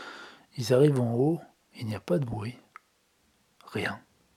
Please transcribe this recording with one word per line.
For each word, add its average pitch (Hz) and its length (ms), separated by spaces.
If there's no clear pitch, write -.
Ils 123 160
arrivent 135 300
en 117 100
haut, 147 260
il 117 120
n'y 107 80
a 98 60
pas 175 180
de 139 60
bruit. 113 320
Rien. 101 340